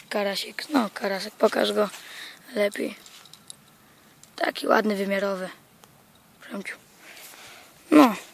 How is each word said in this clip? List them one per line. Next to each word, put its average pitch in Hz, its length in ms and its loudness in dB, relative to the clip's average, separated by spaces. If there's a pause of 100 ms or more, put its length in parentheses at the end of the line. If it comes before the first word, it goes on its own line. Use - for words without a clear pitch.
karasik. 196 640 -4
No, 247 240 2
karasek, 196 400 -4
pokaż 208 380 2
go 208 160 2 (680)
lepiej. 208 400 -2 (1400)
Taki - 300 -2
ładny, 214 300 4
wymiarowy. 196 520 -2 (920)
Przemciu. - 360 -10 (1120)
No. 285 240 8 (200)